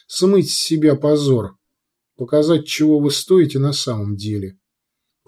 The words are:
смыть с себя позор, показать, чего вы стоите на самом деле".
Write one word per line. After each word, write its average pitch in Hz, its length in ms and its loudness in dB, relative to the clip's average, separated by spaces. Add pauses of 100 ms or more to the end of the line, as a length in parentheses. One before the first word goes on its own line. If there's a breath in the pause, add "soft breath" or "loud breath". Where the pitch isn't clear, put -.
смыть 185 440 0
с - 80 -6
себя 151 360 0
позор, 143 640 0 (640)
показать, 151 480 0
чего 156 340 2
вы 143 100 0
стоите 156 480 0
на 143 140 0
самом 104 420 -6
деле". 98 440 -8 (680)